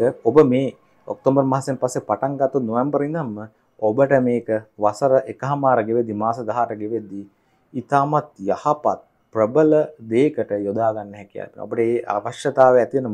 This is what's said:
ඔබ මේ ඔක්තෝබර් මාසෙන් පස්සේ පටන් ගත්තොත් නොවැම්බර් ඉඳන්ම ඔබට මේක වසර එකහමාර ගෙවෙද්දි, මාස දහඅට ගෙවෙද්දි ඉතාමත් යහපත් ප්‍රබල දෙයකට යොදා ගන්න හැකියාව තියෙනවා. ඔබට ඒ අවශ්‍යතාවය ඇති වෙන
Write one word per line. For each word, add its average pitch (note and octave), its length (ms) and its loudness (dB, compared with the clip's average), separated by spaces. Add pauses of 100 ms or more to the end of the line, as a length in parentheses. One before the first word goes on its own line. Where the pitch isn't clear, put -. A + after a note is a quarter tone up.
(240)
ඔබ A#2 140 4 (160)
මේ C3 220 -2 (320)
ඔක්තෝබර් C3+ 360 0
මාසෙන් C3+ 340 -2
පස්සේ B2+ 320 -4
පටන් C3+ 280 -2
ගත්තොත් C3+ 260 0
නොවැම්බර් B2+ 440 -2
ඉඳන්ම D3 320 -6 (400)
ඔබට C3 420 2
මේක A#2+ 280 0 (280)
වසර G#2 360 0 (180)
එකහමාර C3 560 0
ගෙවෙද්දි, A2+ 260 -2
මාස A2 240 -2
දහඅට A2+ 440 -4
ගෙවෙද්දි G#2 400 -8 (520)
ඉතාමත් C#3+ 640 -2
යහපත් G2 600 -2 (360)
ප්‍රබල C3 380 4 (380)
දෙයකට B2 400 0 (160)
යොදා A2 260 0
ගන්න G#2 260 -4
හැකියාව G2 300 -14
තියෙනවා. G#2 160 -16
ඔබට A#2 140 -6
ඒ A#2 260 0
අවශ්‍යතාවය B2+ 720 2
ඇති A#2+ 180 0
වෙන B2+ 160 -4